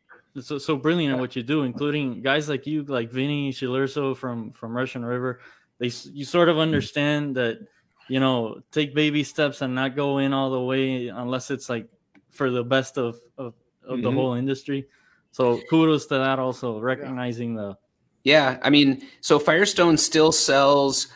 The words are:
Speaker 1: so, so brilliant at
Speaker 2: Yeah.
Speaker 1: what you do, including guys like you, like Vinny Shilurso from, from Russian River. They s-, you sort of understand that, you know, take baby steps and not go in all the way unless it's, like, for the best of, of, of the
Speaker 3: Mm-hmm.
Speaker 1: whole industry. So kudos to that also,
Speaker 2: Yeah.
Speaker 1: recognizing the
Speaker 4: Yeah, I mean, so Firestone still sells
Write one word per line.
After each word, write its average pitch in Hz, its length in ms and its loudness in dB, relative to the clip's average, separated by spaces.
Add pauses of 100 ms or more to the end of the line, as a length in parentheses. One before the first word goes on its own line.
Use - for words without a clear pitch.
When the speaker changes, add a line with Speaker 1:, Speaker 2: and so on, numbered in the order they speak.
(400)
Speaker 1:
so, 139 200 -8
so 151 180 -2
brilliant 151 340 0
at 131 60 0
Speaker 2:
Yeah. 127 40 -2
Speaker 1:
what 123 140 -6
you 127 60 -6
do, 143 220 -2
including 135 580 -4
guys 143 260 0
like 143 200 -4
you, 151 160 -4
like 127 280 -4
Vinny 139 400 -2
Shilurso 135 640 -2
from, 117 360 -10
from 117 260 -10
Russian 131 260 -6
River. 123 360 -4 (400)
They 127 80 -2
s-, - 260 -10
you 143 100 -10
sort 170 260 4
of 156 100 4
understand 147 760 0
that, 117 220 -2 (520)
you 131 100 0
know, 123 420 0 (100)
take 147 220 -2
baby 151 300 2
steps 143 400 -2
and 127 100 -4
not 131 220 -2
go 143 240 0
in 135 120 2
all 135 200 0
the 127 100 -2
way 131 460 -2
unless 123 420 -6
it's, 131 180 -6
like, 113 200 -6 (420)
for 135 220 -2
the 123 120 -2
best 131 360 -2
of, 117 180 -4 (220)
of, 123 160 -12 (280)
of 123 200 -6
the 120 60 2
Speaker 3:
Mm-hmm. 131 60 0
Speaker 1:
whole 131 200 0
industry. 135 520 -4 (440)
So 120 360 2
kudos 160 400 4
to 139 120 0
that 131 180 0
also, 127 400 -4
Speaker 2:
Yeah. 110 80 -8
Speaker 1:
recognizing 123 680 -4
the 101 200 -6 (480)
Speaker 4:
Yeah, 135 380 4
I - 80 2
mean, 139 320 4 (200)
so 147 180 4
Firestone 170 580 4
still 156 340 4
sells 139 840 4